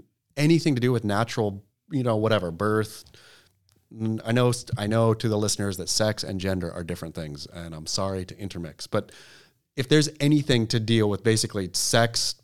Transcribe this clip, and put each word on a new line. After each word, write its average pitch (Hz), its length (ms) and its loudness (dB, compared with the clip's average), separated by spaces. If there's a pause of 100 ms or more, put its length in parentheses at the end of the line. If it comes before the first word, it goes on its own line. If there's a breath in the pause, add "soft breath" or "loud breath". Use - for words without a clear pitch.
(360)
anything 156 380 4
to 120 60 0
do 123 120 2
with 113 120 0
natural, 104 600 -2 (260)
you 139 120 -2
know, 120 140 2
whatever, 107 340 2
birth. 104 520 -2 (880 loud breath)
N-, 110 360 -4
I 113 60 -2
know, 123 200 4
st-, - 260 -6
I 104 80 -2
know 113 280 4
to 110 120 -4
the 107 120 2
listeners 104 400 -2
that 90 100 -8
sex 107 340 0
and 98 160 -6
gender 90 320 -2
are 87 140 -8
different 80 300 -8
things, 73 320 -10
and 82 280 -14
I'm 78 120 -12
sorry 95 400 -4
to - 120 -16
intermix, 87 480 -10
but - 240 -4 (640 loud breath)
if 127 140 -6
there's 147 220 4 (100)
anything 139 460 4
to 120 140 0
deal 110 280 4
with 101 160 -2
basically 107 480 0
sex, - 720 0